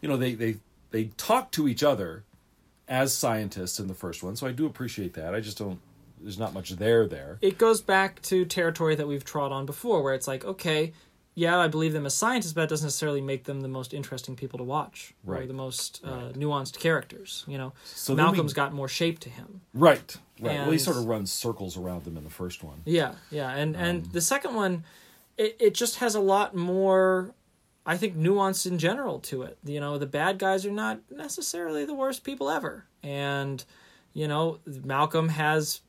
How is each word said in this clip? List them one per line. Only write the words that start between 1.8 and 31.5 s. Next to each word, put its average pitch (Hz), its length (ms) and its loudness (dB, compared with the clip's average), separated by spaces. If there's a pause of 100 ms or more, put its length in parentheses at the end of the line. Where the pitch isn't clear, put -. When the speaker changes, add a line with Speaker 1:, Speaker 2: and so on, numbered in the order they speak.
Speaker 1:
other 107 400 2 (640)
as 131 280 2
scientists 104 680 -2
in 98 80 -4
the 95 60 -6
first 87 280 -8
one. 92 140 -6
So 135 100 -6
I 131 60 -2
do 135 140 -2
appreciate 117 480 -6
that. 82 200 -6
I 110 60 -2
just 104 180 -10
don't, 95 220 -6 (400)
there's 95 180 -12
not 107 160 -4
much 95 180 -8
there, 107 360 6
there. 135 340 -10
Speaker 2:
It 196 160 4
goes 226 240 6
back 190 420 2
to 185 200 2
territory 165 520 2
that 147 120 -2
we've 143 160 -4
trod 139 300 -2
on 135 120 -4
before, 160 380 0
where 135 100 2
it's 131 140 -2
like, 135 160 -4
okay, 160 480 0 (420)
yeah, 170 260 4
I 165 100 4
believe 156 240 0
them 147 120 -2
as 139 80 -2
scientists, 226 380 0
but 160 120 0
that 156 60 0
doesn't 156 160 -2
necessarily 143 360 0
make 135 240 -4
them 139 160 -6
the 135 80 -6
most 131 240 -8
interesting 135 420 -8
people 127 220 -10
to 123 80 -6
watch, - 480 -6 (120)
or 147 100 -4
Speaker 1:
Right. 131 120 -6
Speaker 2:
the 131 60 -8
most, 131 520 -8
uh, 135 60 -8
Speaker 1:
Right. 123 220 -8
Speaker 2:
nuanced 139 440 -2
characters, - 720 -2
you 139 100 -8
know? 131 140 -8 (140)
Speaker 1:
So - 300 -4
then 151 100 6
we 175 60 8
Speaker 2:
Malcolm's 175 220 2
got 143 200 0
more 139 160 -4
shape 165 300 0
to - 100 -14
him. - 320 -16 (120)
Speaker 1:
Right, 139 440 8 (240)
right. 113 160 0
Well, 143 80 -2
he 151 80 4
Speaker 2:
And 156 80 4
Speaker 1:
sort 156 160 2
of 120 80 0
runs 110 260 0
circles 98 460 -4
around 90 260 -6
them 82 140 -8
in 76 80 -12
the 78 40 -14
first 87 360 -8
one. 76 180 -16
Speaker 2:
Yeah, 151 320 2 (160)
yeah. 143 240 -4
And, 156 220 -2
and 175 260 -2
Speaker 1:
Um, 175 80 -12
Speaker 2:
the 175 100 -2
second 269 340 0
one, 185 280 0 (540)
it, 214 200 0
it 220 160 6
just 233 220 0
has 226 200 2
a 214 40 2
lot 196 360 4
more, 185 800 4 (520)
I 165 120 0
think, 185 180 -2
nuance 190 520 4
in 180 100 -2
general 196 440 0
to 131 200 -6
it. - 240 -12
You 143 160 -4
know, 143 160 -4
the 143 80 -2
bad 156 320 0
guys 190 280 2
are 202 60 -2
not 220 280 -4 (100)
necessarily 302 760 -4